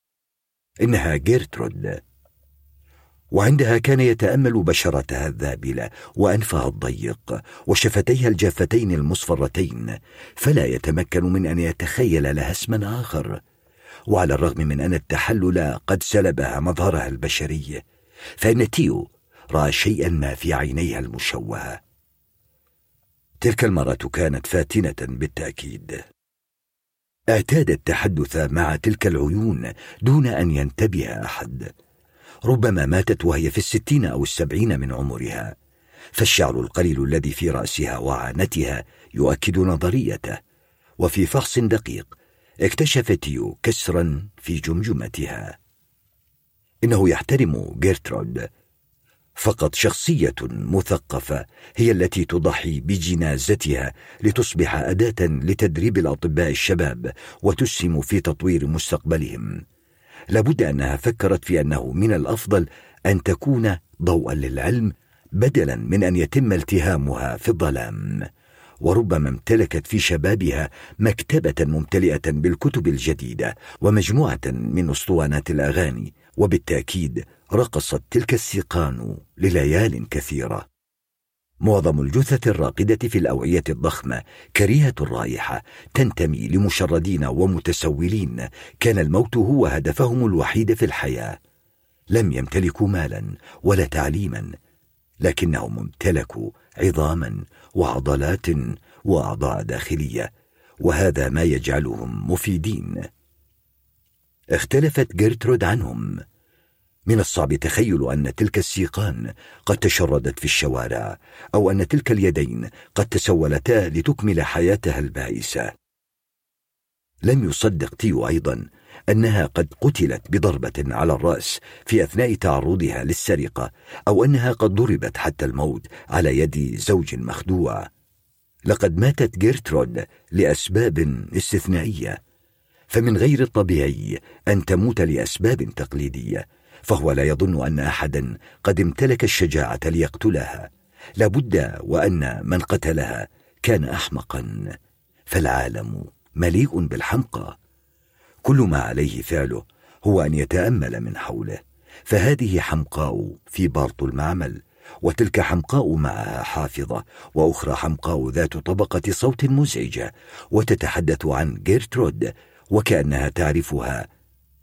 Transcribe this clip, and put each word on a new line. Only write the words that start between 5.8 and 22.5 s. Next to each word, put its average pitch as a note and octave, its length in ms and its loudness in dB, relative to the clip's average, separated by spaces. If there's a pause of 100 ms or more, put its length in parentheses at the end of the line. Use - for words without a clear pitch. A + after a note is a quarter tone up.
وأنفها F#2 520 2
الضيق A1+ 720 -6 (260)
وشفتيها B2 600 2
الجافتين G2 640 2
المصفرتين، C#2+ 1040 -2 (380)
فلا C3 300 4
يتمكن E2 580 0
من F2+ 220 2
أن E2 120 0
يتخيل E2 760 0
لها C#2+ 140 -2
اسما G#2+ 500 -4
آخر. D2 400 -6 (680)
وعلى F2+ 280 2
الرغم D2 340 0
من C#2+ 120 0
أن F2 140 0
التحلل F2 920 0
قد F#2+ 160 0
سلبها C#2 580 0
مظهرها E2 480 0
البشري، D2 720 -6 (540)
فإن A2+ 340 4
تيو - 400 0 (400)
رأى D2 220 2
شيئا E2+ 360 0
ما C#2+ 260 0
في D#2 180 -4
عينيها C#2 460 -2
المشوهة. A1+ 840 -8 (1600)